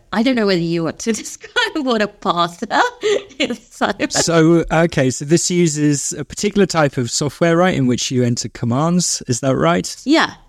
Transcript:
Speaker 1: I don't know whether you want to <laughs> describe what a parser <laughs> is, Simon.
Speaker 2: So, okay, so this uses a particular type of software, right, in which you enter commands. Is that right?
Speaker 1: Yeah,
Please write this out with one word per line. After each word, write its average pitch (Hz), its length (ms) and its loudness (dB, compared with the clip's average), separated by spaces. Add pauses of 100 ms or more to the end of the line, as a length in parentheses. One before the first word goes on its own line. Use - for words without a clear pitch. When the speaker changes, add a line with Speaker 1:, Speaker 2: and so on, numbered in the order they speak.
(120)
Speaker 1:
I 208 100 0
don't 262 120 2
know 226 100 0
whether 190 160 2
you 170 240 -2
want 151 160 -6
to 226 120 -2
<laughs> - 20 -6
describe - 640 -6
what 254 260 0
a 202 60 -2
parser 175 680 -2 (220)
<laughs> - 380 -2
is, 247 200 -4 (100)
Simon. - 420 -4
Speaker 2:
So, 165 600 4
okay, 160 380 2
so 131 160 -4
this 156 260 2
uses 147 600 2
a 151 140 -10
particular 202 400 0
type 151 320 0
of 120 120 -2
software, 165 460 0
right, 180 180 4
in 135 120 0
which 120 240 0
you 127 120 0
enter 120 280 -2
commands. 160 760 -2
Is 120 120 -2
that 135 160 0
right? 170 480 0
Speaker 1:
Yeah, 269 300 2 (140)